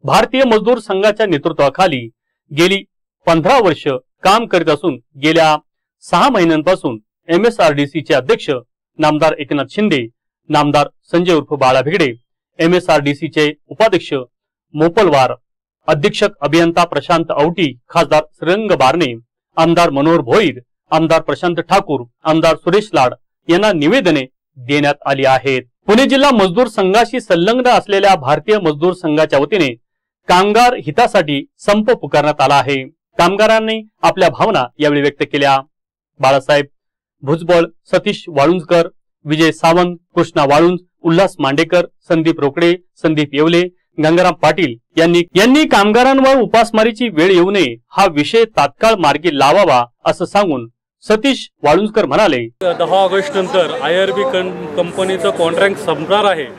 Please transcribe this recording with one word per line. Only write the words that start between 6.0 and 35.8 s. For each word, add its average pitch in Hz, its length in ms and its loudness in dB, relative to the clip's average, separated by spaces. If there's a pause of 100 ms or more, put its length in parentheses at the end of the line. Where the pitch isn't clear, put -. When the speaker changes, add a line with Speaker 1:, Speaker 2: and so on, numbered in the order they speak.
Speaker 1:
सहा 175 280 0
महिन्यांपासून 165 720 0 (300)
एमएसआरडीसीचे 160 840 0
अध्यक्ष 156 360 -2 (480)
नामदार 156 400 0
एकनाथ 147 320 -6
शिंदे, 160 380 -2 (400)
नामदार 147 380 0 (260)
संजय 175 220 0
उर्फ 151 200 -2
बाळा 131 260 2
भिगडे, 151 320 -2 (460)
एमएसआरडीसीचे 156 920 0 (160)
उपाध्यक्ष 175 460 0 (600)
मोपलवार, 151 600 2 (520)
अधीक्षक 190 420 0 (120)
अभियंता 165 440 0
प्रशांत 165 460 -2
औटी, 156 480 -2 (100)
खासदार 156 340 0 (100)
श्रीरंग 196 380 -2
बारणे, 135 440 0 (420)
आमदार 170 340 2
मनोहर 151 300 0
भोईर, 131 400 0 (300)
आमदार 160 300 2
प्रशांत 170 360 -4
ठाकूर, 170 440 -2 (240)
आमदार 160 320 2
सुरेश 208 380 -2
लाड 127 200 2 (340)
यांना 196 240 2
निवेदने 170 480 0 (360)
देण्यात 143 380 -2 (120)
आली 139 180 -2
आहेत. 131 380 0 (240)
पुणे 240 200 4
जिल्हा 269 240 2
मजदूर 208 360 2
संघाशी 220 540 0
संलग्न 220 460 0
असलेल्या 196 480 2
भारतीय 151 440 -2
मजदूर 160 340 -2
संघाच्या 156 460 -2
वतीने 147 360 -2 (540)
कामगार 208 460 2
हितासाठी 156 680 -2 (140)
संप 214 320 0
पुकारण्यात 147 500 -2
आला 139 140 2
आहे. 135 300 0 (340)
कामगारांनी 220 640 0 (200)
आपल्या 170 260 0
भावना 151 360 -2 (140)
यावेळी 147 220 0
व्यक्त 143 220 -4 (100)
केल्या. 139 260 0 (600)